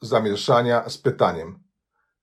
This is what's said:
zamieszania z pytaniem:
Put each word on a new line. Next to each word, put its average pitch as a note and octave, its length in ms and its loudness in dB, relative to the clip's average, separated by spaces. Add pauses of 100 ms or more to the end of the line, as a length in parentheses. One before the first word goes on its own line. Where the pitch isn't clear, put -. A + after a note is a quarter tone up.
zamieszania A#2 880 0
z - 80 -10
pytaniem: F#2 640 -2 (600)